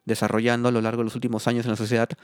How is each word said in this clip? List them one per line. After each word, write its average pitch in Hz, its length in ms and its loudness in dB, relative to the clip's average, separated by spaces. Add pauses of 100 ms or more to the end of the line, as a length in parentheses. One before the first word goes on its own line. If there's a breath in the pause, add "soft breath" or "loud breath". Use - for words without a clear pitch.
desarrollando 120 640 2
a - 20 4
lo 117 100 2
largo 113 180 0
de 117 60 0
los 110 100 -6
últimos 117 320 -4
años 120 180 0
en 117 60 0
la 107 60 0
sociedad 113 320 0 (140)